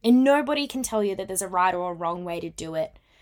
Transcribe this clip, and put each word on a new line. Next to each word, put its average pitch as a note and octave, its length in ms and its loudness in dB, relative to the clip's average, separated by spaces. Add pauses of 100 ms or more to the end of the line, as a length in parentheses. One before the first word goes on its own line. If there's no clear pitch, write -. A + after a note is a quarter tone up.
And B3 180 6
nobody C#4+ 440 4
can C4 160 -8
tell A3 200 -2
you G3 140 -2
that F#3+ 100 -8
there's F#3+ 160 -4
a F#3+ 60 -8
right F3+ 260 2
or F3+ 160 -4
a F3 40 -8
wrong F3 300 -4
way E3+ 160 -6
to E3 80 -8
do D#3+ 260 -10
it. - 220 -4 (260)